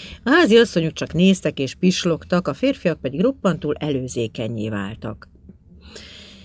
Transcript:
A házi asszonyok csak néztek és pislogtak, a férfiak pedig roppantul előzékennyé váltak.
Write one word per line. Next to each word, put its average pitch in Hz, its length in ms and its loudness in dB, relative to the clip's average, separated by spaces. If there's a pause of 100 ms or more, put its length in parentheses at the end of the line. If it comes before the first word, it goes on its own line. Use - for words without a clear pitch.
(240)
A 240 60 -2
házi 269 280 6
asszonyok 175 360 2
csak - 200 -8
néztek 180 460 2
és 135 160 -6
pislogtak, 175 720 0
a 143 60 -2
férfiak 240 480 -2
pedig 139 200 -4
roppantul 180 540 -2
előzékennyé 120 960 -4
váltak. 104 600 -8 (1160)